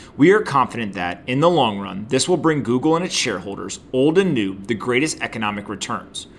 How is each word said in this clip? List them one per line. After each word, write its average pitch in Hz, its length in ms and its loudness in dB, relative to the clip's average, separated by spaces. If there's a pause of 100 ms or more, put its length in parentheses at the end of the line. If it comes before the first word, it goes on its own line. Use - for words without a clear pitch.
(160)
We 160 160 6
are 214 80 6
confident 117 540 0
that, 90 340 -6
in 131 140 0
the 170 80 6
long 120 300 2
run, 98 280 -8
this 131 220 0
will 180 80 4
bring 151 260 0
Google 127 320 2
and 170 80 0
its 175 100 -6
shareholders, 98 680 -6 (100)
old 147 260 4
and 190 160 4
new, 98 240 0 (100)
the 123 60 -2
greatest 123 480 -2
economic 104 460 -6
returns. - 600 -8 (120)